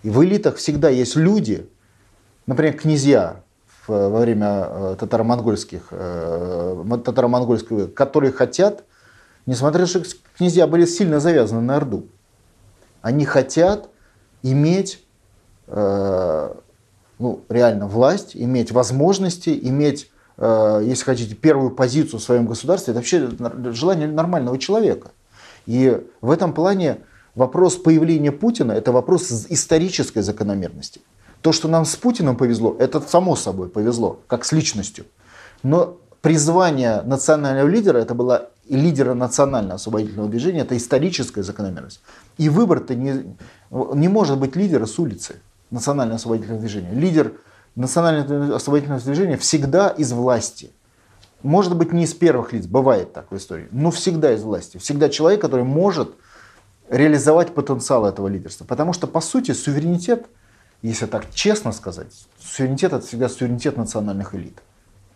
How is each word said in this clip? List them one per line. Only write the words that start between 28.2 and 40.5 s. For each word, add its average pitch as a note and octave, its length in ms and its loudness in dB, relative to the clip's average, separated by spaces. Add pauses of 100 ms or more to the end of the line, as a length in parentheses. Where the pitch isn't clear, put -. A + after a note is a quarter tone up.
Путина — D3+ 420 -2
это A2 200 0
вопрос E3+ 340 2
з-, A2+ 220 -6
исторической D#3+ 720 0
закономерности. G2 800 -6 (400)
То, D#3+ 100 4
что D#3 160 -2
нам D#3+ 180 2
с - 100 -6
Путиным F3 400 0
повезло, A#2 440 2
это C#3 220 0
само F3 340 2
собой F#2 320 -6
повезло, A2 600 -2
как A#2+ 180 -4
с - 60 -4
личностью. B2+ 540 -4 (580)
Но E3+ 340 0 (240)
призвание D3+ 800 2
национального C3+ 640 2
лидера, F#3+ 300 4
это A2+ 160 0
было A#2+ 360 0 (180)
и C3+ 80 -4
лидера C#3 380 2
национального A#2+ 640 0
освободительного G#2+ 540 -4
движения, C#3+ 320 -2